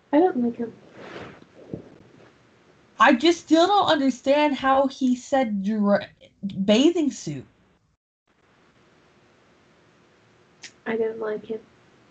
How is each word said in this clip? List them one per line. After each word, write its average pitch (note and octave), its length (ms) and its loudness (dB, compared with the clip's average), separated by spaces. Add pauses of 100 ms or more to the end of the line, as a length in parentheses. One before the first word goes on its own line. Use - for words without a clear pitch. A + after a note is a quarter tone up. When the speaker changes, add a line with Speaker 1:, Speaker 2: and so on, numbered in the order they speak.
(140)
Speaker 1:
I D4 60 6
don't F4+ 240 2
like A#3 140 -4
him. A3+ 160 -8 (2250)
Speaker 2:
I C4 140 6
just E4 280 2
still E4 260 2
don't G4+ 240 2
understand C#4+ 640 0
how C4+ 320 0
he B3+ 300 -2
said A3 460 -4
dre-, G3+ 440 0 (560)
bathing C#4 480 2
suit. C#3 340 -12 (3500)
Speaker 1:
I A3+ 80 -4
don't A3+ 240 -4
like G#3+ 280 -8
him. A3 120 -10 (520)